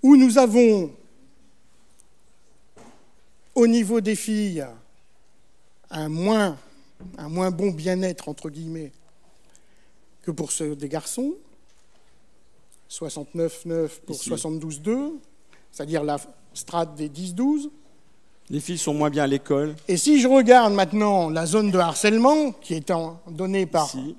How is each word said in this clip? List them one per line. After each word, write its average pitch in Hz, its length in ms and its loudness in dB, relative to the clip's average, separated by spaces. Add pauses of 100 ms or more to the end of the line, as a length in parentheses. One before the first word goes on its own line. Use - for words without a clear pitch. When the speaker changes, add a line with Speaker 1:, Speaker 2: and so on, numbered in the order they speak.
Speaker 1:
Où 277 140 10
nous 262 220 8
avons, 214 540 4 (2500)
au 240 120 6
niveau 226 340 2
des 208 160 -2
filles, 202 500 -4 (1200)
un 156 180 -8
moins, 185 500 0 (600)
un 147 100 -14
moins 185 220 -2
bon 185 200 -2
bien-être, 180 580 -4
entre 151 200 -12
guillemets, 160 420 -12 (1300)
que 175 80 -8
pour 151 200 -8
ceux 151 240 -6
des 143 140 -12
garçons, 240 460 -6 (1500)
soixante-neuf 165 760 -8
neuf 165 340 -4
pour - 160 -12
Speaker 2:
Ici. - 80 -12
Speaker 1:
soixante-douze 156 560 -8
deux, 269 400 -4 (500)
c'est-à-dire 147 320 -6
la 147 140 -2 (380)
strate 165 420 -6
des 151 120 -8
dix 175 240 -12
douze, 285 380 -2 (800)
Speaker 2:
Les 139 80 -6
filles 170 200 -8
sont 151 160 -4
moins 147 160 0
bien 147 120 -2
à 139 60 2
l'école. 143 480 -2 (100)
Speaker 1:
Et 185 100 0
si 277 240 4
je 240 60 2
regarde 247 460 8
maintenant 196 580 0
la 160 160 -4
zone 208 240 0
de 185 80 2
harcèlement, 226 720 2
qui - 240 -10
est 160 160 -8
en, 165 380 -4
donnée 185 360 -2
par 160 300 0
Speaker 2:
Ici. 135 240 -10